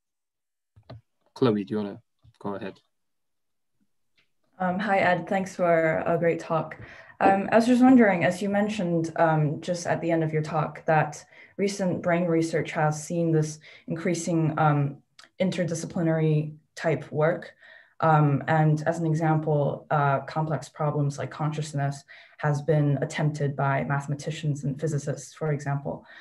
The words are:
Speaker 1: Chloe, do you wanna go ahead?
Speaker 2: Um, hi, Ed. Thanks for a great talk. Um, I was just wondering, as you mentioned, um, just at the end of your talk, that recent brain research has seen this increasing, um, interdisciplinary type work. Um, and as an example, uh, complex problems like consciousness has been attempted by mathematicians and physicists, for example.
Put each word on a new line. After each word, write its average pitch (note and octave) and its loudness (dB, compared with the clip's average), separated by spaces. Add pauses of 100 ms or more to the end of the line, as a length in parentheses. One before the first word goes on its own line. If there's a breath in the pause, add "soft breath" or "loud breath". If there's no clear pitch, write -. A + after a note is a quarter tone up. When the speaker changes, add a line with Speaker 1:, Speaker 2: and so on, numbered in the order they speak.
(1300)
Speaker 1:
Chloe, G#2+ 2
do F#2 -10
you G#2+ -4
wanna G2+ -8 (380)
go G2+ -8
ahead? F#2+ -12 (1800)
Speaker 2:
Um, F#3 -2
hi, G3+ 0
Ed. F3 2
Thanks F#3+ -2
for E3+ 2
a E3+ 0
great E3 0
talk. - -4 (420 loud breath)
Um, G3 4
I - 6
was A3+ 6
just B3 6
wondering, A3+ 8
as F3+ 0
you G3+ -2
mentioned, F#3+ 0
um, D#3 2
just F3 -4
at - -2
the E3 -2
end E3 2
of D#3 -2
your D#3 0
talk, - -4
that D#3 0 (340 loud breath)
recent G3 -2
brain F3 0
research E3 0
has D3+ 0
seen E3+ -2
this D3+ 0 (280 loud breath)
increasing, E3 -2
um, D3 2 (420)
interdisciplinary D#3+ -2 (200)
type D3+ -4
work. D#3 -2 (460 soft breath)
Um, D3+ 4
and D#3 2
as E3+ -2
an E3 -2
example, D#3 0
uh, C#3 2
complex D#3 -6
problems C#3+ -2
like - -8
consciousness D3+ -4 (340 loud breath)
has D3 0
been D3 2
attempted D3 -2
by C3+ 0
mathematicians C#3+ -4
and C3+ -4
physicists, C#3+ -6
for D#3 -4
example. C#3+ -6 (160 loud breath)